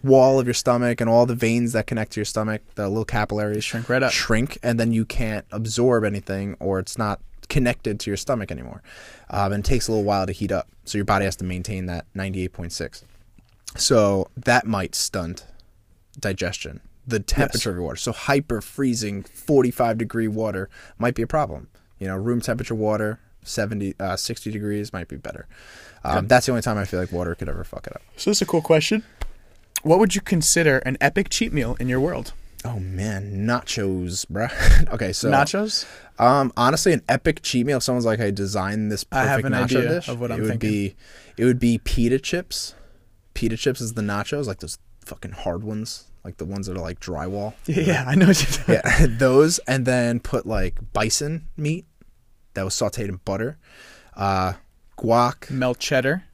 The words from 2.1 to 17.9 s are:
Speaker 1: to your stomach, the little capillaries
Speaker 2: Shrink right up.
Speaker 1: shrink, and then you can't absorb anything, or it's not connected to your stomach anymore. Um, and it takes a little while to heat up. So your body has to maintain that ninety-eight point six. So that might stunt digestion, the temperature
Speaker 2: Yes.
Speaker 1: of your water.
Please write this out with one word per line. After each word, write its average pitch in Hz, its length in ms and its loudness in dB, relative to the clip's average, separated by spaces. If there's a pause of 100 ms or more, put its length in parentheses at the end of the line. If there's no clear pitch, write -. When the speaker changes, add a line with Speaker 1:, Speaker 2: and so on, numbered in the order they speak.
Speaker 1:
to 107 80 -6
your 101 40 -2
stomach, 107 360 -4 (140)
the 104 120 -4
little 107 180 -2
capillaries 107 580 -2
Speaker 2:
Shrink 113 260 -6
right 127 120 2
up. 127 100 2
Speaker 1:
shrink, - 520 0
and 117 160 0
then 117 140 2
you 113 120 2
can't 110 460 -4
absorb 113 540 2
anything, 98 540 -4
or 95 200 -2
it's - 180 -8
not 104 220 -2 (300)
connected 120 500 0
to - 100 -8
your 101 80 -2
stomach 113 320 -4
anymore. 62 320 -12 (480)
Um, 98 240 -2
and 104 100 -4
it - 40 -2
takes 123 200 2
a 113 40 -2
little 107 140 2
while 101 200 2
to 95 60 -6
heat 101 200 -4
up. 92 180 -4 (160)
So - 120 -6
your 101 80 0
body 101 200 2
has 95 100 -2
to - 100 -10
maintain 92 420 -6
that 87 180 -6 (100)
ninety-eight 95 380 -4
point 85 180 -10
six. - 320 -10 (760)
So 101 600 4
that 123 280 2
might 98 300 -2
stunt 87 500 -6 (760)
digestion, 92 600 -6 (260)
the 117 140 -2
temperature - 500 0
Speaker 2:
Yes. 95 40 -4
Speaker 1:
of - 20 -4
your 87 80 -4
water. 73 140 -4